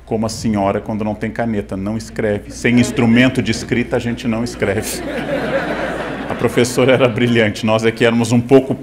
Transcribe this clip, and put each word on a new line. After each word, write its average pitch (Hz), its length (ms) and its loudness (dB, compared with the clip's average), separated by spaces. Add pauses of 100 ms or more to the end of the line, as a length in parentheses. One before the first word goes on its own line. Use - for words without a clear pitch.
"Como 113 220 -2
a - 20 -4
senhora 104 520 0
quando 107 240 -4
não 107 100 -2
tem 107 160 -6
caneta, 107 460 -4
não 98 200 -4
escreve. 107 540 -4
Sem 123 300 2
instrumento 120 600 4
de 107 120 -2
escrita 117 440 -2
a - 40 0
gente 117 260 -6
não 113 160 -2
escreve." 104 580 -4 (1300)
A - 60 -6
professora 123 580 2
era 127 140 4
brilhante, 113 580 2
nós 110 200 2
é 113 80 4
que 117 120 2
éramos 117 280 2
um 123 80 4
pouco 131 420 4